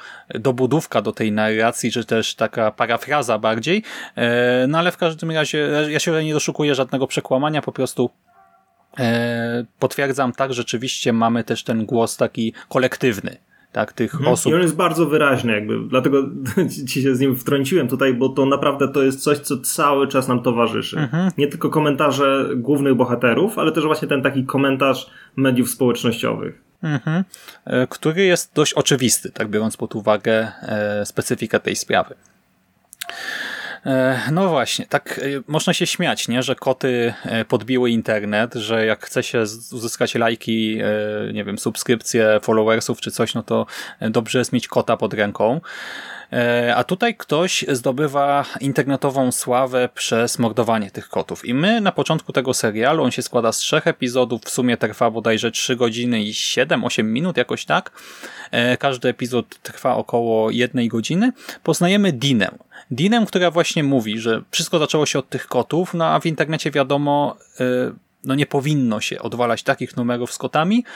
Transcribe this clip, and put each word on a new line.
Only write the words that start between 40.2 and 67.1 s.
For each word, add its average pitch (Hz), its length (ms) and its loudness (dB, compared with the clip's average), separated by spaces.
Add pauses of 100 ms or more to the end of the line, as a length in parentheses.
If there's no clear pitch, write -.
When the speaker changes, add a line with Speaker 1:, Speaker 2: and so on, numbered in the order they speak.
Speaker 1:
e, 107 40 -6
nie 104 120 -6
wiem, 101 140 -6
subskrypcje, 110 840 2
followersów 110 580 2
czy 113 100 -8
coś, - 240 -2
no 117 80 -4
to, 113 240 -2 (340)
e, 113 100 -2
dobrze 113 280 0
jest 120 140 0
mieć 123 160 -2
kota 120 280 0
pod 107 180 -2
ręką. 107 460 0 (720)
E, 120 440 2
a 123 80 2
tutaj 226 320 0
ktoś - 520 0
zdobywa 143 760 0 (160)
internetową 135 720 0
sławę 127 600 0
przez - 440 0
mordowanie 110 520 0
tych - 180 -14
kotów. - 360 -6
I 120 100 -4
my 202 260 2
na 196 120 0
początku 151 400 -2
tego 131 220 0
serialu, 123 480 2
on 127 80 2
się 123 120 -4
składa 117 300 0
z - 60 -4
trzech - 280 0
epizodów, 123 560 0
w - 80 -12
sumie 123 260 2
trwa 113 340 0
bodajże 110 400 0
trzy - 260 -2
godziny 120 460 0
i 107 120 -6
siedem, 127 500 0
osiem 110 280 0
minut, 165 240 -2
jakoś 120 280 -2
tak. 160 260 -2 (600)
E, 120 260 2
każdy 131 320 0
epizod 120 540 -4
trwa - 340 -2
około 113 540 0
jednej 120 380 0
godziny. 156 440 0 (300)
Poznajemy 180 500 2
Dinę. 120 380 2 (400)
Dinę, 202 380 2
która 180 220 2
właśnie 160 340 0
mówi, 113 340 0
że 113 320 0
wszystko - 280 -2
zaczęło 151 280 2
się - 120 -2
od 131 100 -4
tych - 180 -6
kotów, 151 480 -2
no 165 120 0
a 156 140 2
w - 60 -6
internecie 156 440 -2
wiadomo, 143 640 0 (240)